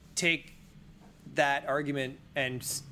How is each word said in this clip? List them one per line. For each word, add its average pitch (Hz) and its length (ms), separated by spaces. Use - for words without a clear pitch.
take 165 400
that 147 340
argument 139 500
and 127 280
s-, - 300